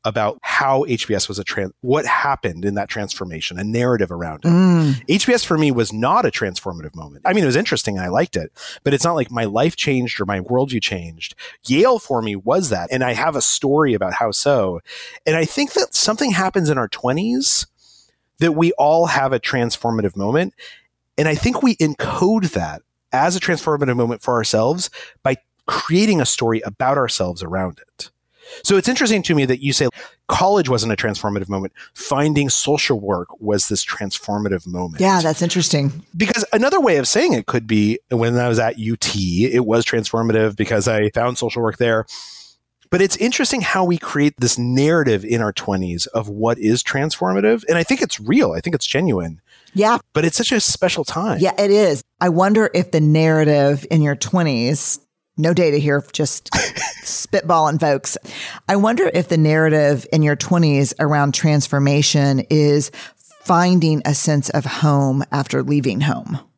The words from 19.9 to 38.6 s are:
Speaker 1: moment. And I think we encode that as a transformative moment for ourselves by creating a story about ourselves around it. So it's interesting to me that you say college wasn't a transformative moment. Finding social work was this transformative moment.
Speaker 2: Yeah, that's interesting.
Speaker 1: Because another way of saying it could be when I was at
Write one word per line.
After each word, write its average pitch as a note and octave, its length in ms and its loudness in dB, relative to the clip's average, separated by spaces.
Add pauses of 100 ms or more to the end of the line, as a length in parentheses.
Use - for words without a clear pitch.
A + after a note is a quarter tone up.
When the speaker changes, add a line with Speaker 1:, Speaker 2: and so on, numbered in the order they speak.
Speaker 1:
moment. B2+ 380 0 (640)
And D3+ 100 0
I D#3 80 2
think B3 260 -2
we A#3+ 140 4
encode F3+ 760 0
that D2+ 280 -6 (320)
as D#3+ 220 0
a F#3 40 -4
transformative D3 560 0
moment A#2+ 280 -2
for B2 100 0
ourselves A#2 560 0 (320)
by C3+ 140 0 (320)
creating F#3+ 520 2
a C3 60 2
story A2+ 360 0
about B2+ 360 -2
ourselves F#2 460 -2
around F2+ 360 -4
it. - 300 -18 (540)
So G3 140 2
it's F#3 120 2
interesting A3+ 340 2
to E3+ 120 2
me C#3 100 4
that B2+ 160 0
you C#3 120 -2
say C3 140 2 (400)
college F#3+ 420 2
wasn't A#2 220 0
a G2+ 40 0
transformative G2+ 540 -4
moment. F#2+ 220 -6 (220)
Finding D3 560 0
social C#3 500 0
work F#2+ 300 -4 (100)
was G#2 300 0
this G2 160 -2
transformative G2+ 800 -6
moment. F2 360 -8
Speaker 2:
Yeah, F#3 200 2
that's D#3 200 -2
interesting. D#3+ 600 -2 (140)
Speaker 1:
Because G#3 340 -2
another C4+ 300 2
way G3 160 4
of B2 100 0
saying D4+ 260 2
it A2 120 -2
could A#2 220 -2
be G#2+ 320 2 (100)
when A#2 300 0
I B2 100 0
was A2+ 100 2
at A#2 200 -2